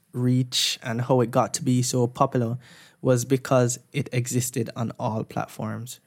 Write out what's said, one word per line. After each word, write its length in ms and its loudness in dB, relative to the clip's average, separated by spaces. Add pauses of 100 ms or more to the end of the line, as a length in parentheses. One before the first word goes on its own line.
(120)
reach 720 0
and 200 -4
how 200 4
it 80 2
got 260 2
to 80 -6
be 200 2
so 240 2
popular 500 0 (420)
was 260 2
because 520 2 (160)
it 180 -4
existed 640 -2
on 220 -4
all 260 -4
platforms, 840 -8